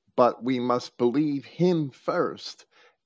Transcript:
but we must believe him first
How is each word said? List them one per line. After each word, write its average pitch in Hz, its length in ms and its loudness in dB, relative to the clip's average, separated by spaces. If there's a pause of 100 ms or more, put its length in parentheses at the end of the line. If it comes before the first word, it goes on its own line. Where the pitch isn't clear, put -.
(160)
but 120 280 2
we 127 160 -2
must 123 380 -2
believe 139 480 0
him 165 460 0
first 127 720 -6 (400)